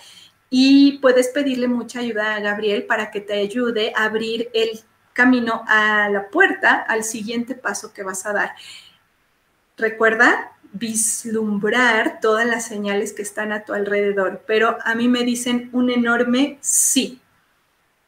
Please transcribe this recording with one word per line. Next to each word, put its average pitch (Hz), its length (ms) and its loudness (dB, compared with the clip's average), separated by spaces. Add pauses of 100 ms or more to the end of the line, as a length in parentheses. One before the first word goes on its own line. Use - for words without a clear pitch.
(500)
y 277 480 6
puedes 254 300 4
pedirle 262 380 -2
mucha 240 340 -4
ayuda 214 340 -2
a 208 60 -4
Gabriel 208 440 -2
para 214 260 -2
que 202 120 -8
te 208 100 -8
ayude 214 640 -2
a 214 80 2
abrir 226 480 -4
el 226 280 -2 (340)
camino 233 520 2
a 214 440 2
la 202 180 -2
puerta, 311 460 2
al 220 280 -2
siguiente 233 520 -6
paso 208 400 -8
que 202 80 -12
vas 196 240 -8
a 208 80 -4
dar. 175 200 -4 (1200)
Recuerda 220 720 2 (240)
vislumbrar 220 1500 0
todas 220 240 2
las 233 220 -2
señales 208 460 -4
que - 100 -10
están 214 300 -8
a 214 120 -6
tu - 80 -10
alrededor, 202 720 0
pero 220 400 2
a 226 120 -2
mí 240 100 0
me 247 160 2
dicen 240 500 -2
un 247 160 2
enorme 247 720 0
sí. - 600 -2 (880)